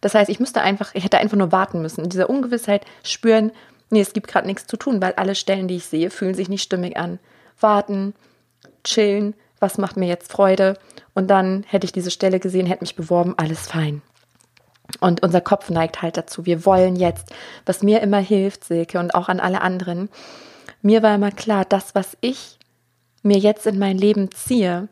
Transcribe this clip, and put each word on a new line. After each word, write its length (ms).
Das 140
heißt, 160
ich 100
müsste 220
einfach, 320
ich 100
hätte 140
einfach 180
nur 160
warten 300
müssen. 220
In 60
dieser 200
Ungewissheit 560
spüren, 500
nee, 100
es 140
gibt 140
grad 180
nichts 200
zu 120
tun, 240
weil 100
alle 220
Stellen, 340
die 80
ich 80
sehe, 240
fühlen 260
sich 140
nicht 140
stimmig 340
an. 220
Warten, 540
chillen, 520
was 180
macht 180
mir 100
jetzt 240
Freude? 480
Und 140
dann 380
hätte 200
ich 60
diese 180
Stelle 300
gesehen, 260
hätte 160
mich 140
beworben, 400
alles 300
fein. 360
Und 220
unser 180
Kopf 300
neigt 320
halt 140
dazu. 300
Wir 180
wollen 300
jetzt, 360
was 180
mir 200
immer 160
hilft, 460
Silke, 340
und 160
auch 140
an 120
alle 220
anderen, 460
mir 200
war 120
immer 180
klar, 320
das, 300
was 260
ich 380
mir 160
jetzt 280
in 120
mein 200
Leben 320
ziehe 600